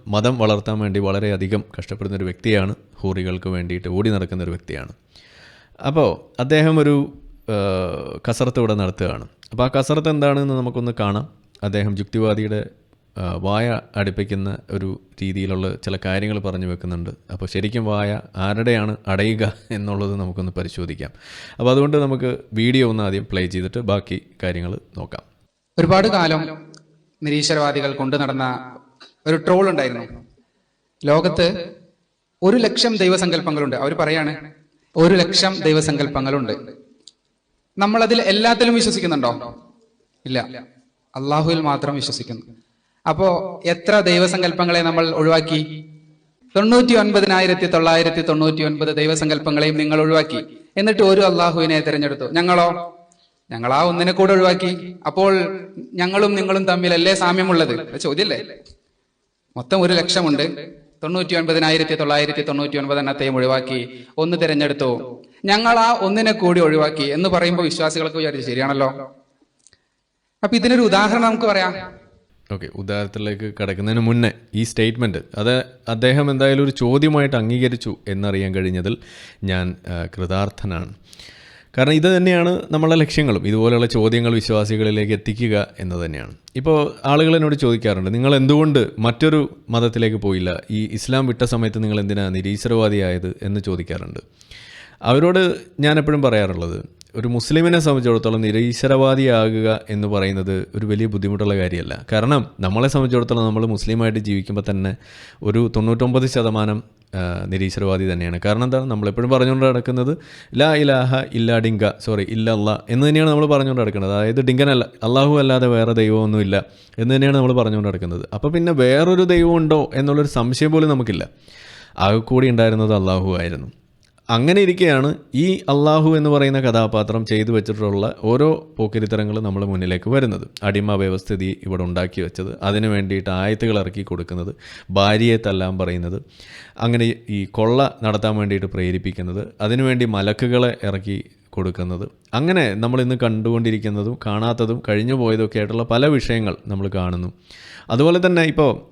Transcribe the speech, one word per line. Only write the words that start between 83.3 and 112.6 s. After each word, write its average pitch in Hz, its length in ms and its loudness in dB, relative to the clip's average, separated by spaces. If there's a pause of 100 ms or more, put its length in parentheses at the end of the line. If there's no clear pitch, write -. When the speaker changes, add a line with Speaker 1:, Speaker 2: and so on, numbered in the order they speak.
Speaker 1:
ഇതുപോലെയുള്ള 117 400 2
ചോദ്യങ്ങൾ 117 480 2
വിശ്വാസികളിലേക്ക് 107 800 0
എത്തിക്കുക 107 540 -2 (120)
എന്ന് 87 260 -6
തന്നെയാണ്. 69 300 -10 (220)
ഇപ്പോൾ 147 380 0 (100)
ആളുകൾ 160 320 4
എന്നോട് 151 180 2
ചോദിക്കാറുണ്ട്, 110 600 0
"നിങ്ങൾ 135 220 2
എന്തുകൊണ്ട് 139 640 4
മറ്റൊരു 139 580 0 (140)
മതത്തിലേക്ക് 113 460 0
പോയില്ല? 92 540 -2
ഈ 107 220 -2
ഇസ്ലാം 131 340 -2
വിട്ട 123 180 -2
സമയത്ത് 113 380 -2
നിങ്ങൾ 107 180 -2
എന്തിനാ 101 280 -2
നിരീശ്വരവാദിയായത്?" 98 1120 -2
എന്ന് 101 180 -4
ചോദിക്കാറുണ്ട്. 87 600 -8 (800)
അവരോട് 175 520 4 (260)
ഞാൻ 151 180 4
എപ്പോഴും 147 240 0
പറയാറുള്ളത്, 92 640 0 (320)
ഒരു 113 120 -4
മുസ്ലിമിനെ 160 500 2
സംബന്ധിച്ചിടത്തോളം 117 640 2
നിരീശ്വരവാദിയാകുക 117 1400 2 (100)
എന്ന് 104 180 -2
പറയുന്നത് 95 640 -2
ഒരു 107 120 -4
വലിയ 107 200 0
ബുദ്ധിമുട്ടുള്ള 101 500 -2
കാര്യമല്ല. 90 560 -4
കാരണം 120 340 2 (140)
നമ്മളെ 107 280 0
സംബന്ധിച്ചിടത്തോളം 123 560 0
നമ്മൾ 110 220 0
മുസ്ലിമായിട്ട് 110 520 -2
ജീവിക്കുമ്പോൾ 101 520 -4
തന്നെ 95 260 -2 (460)
ഒരു 110 340 0
തൊണ്ണൂറ്റൊമ്പത് 123 500 2
ശതമാനം, 110 560 0 (220)
ആ, 90 400 -6
നിരീശ്വരവാദി 95 680 -2
തന്നെയാണ്. 87 320 -4
കാരണം 107 200 0
എന്താണ്? 131 200 0
നമ്മളെപ്പോഴും 113 460 -2
പറഞ്ഞുകൊണ്ട് 131 360 2
നടക്കുന്നത് 127 520 0 (360)
"ലാ 151 200 4
ഇലാഹ 131 460 2 (120)
ഇല്ലാ 117 260 2
ഡിങ്ക", 110 320 2 (100)
സോറി, 101 280 -2
ഇല്ല 110 220 -2
അല്ലാ 107 380 0